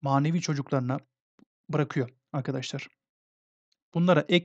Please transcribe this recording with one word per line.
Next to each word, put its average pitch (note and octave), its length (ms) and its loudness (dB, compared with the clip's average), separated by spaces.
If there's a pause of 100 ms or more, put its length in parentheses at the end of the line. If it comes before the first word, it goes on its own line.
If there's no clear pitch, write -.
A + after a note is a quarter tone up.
manevi C#3+ 380 2
çocuklarına C#3+ 580 -2 (720)
bırakıyor D3 400 -2 (220)
arkadaşlar. C3+ 560 -8 (1040)
Bunlara E3+ 340 4
ek F3+ 160 4